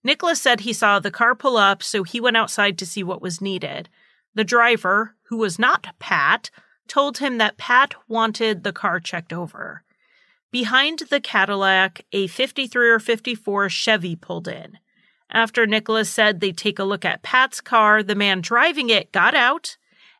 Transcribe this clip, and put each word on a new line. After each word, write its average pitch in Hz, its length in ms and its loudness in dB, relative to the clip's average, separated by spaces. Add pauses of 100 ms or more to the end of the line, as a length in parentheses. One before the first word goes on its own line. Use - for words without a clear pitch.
Nicholas 311 380 -2
said 240 200 2
he 226 120 -6
saw 202 260 2
the 190 120 -6
car 240 240 2
pull 254 220 0
up, 196 260 2
so 196 200 -4
he 233 160 -8
went 233 180 2
outside 202 400 0
to 190 80 -8
see 190 180 -8
what 185 180 -8
was 175 200 -8
needed. 185 480 -8 (460)
The 214 80 -2
driver, 226 720 2 (140)
who 233 80 -6
was 202 200 -2
not 254 300 0 (120)
Pat, 160 500 0 (380)
told 277 320 -2
him 262 180 -4
that 214 200 0
Pat 254 360 2 (140)
wanted 220 560 -2
the 196 100 -4
car 180 260 -4
checked 170 340 -10
over. - 500 -12 (680)
Behind 254 480 0 (100)
the 277 100 2
Cadillac, 190 920 2
a 196 160 -2
fifty-three 247 600 0
or 226 100 6
fifty-four 214 720 -2
Chevy 180 460 -2
pulled 175 320 -10
in. - 300 -16 (520)
After 226 360 0
Nicholas 214 440 -2
said 208 300 2
they'd 190 160 -2
take 208 240 -4
a 196 40 -4
look 196 200 -4
at 156 200 -4
Pat's 262 360 0
car, 214 440 2
the 202 120 -4
man 196 260 0
driving 269 480 0
it 208 220 0
got 196 220 2
out 277 420 0 (440)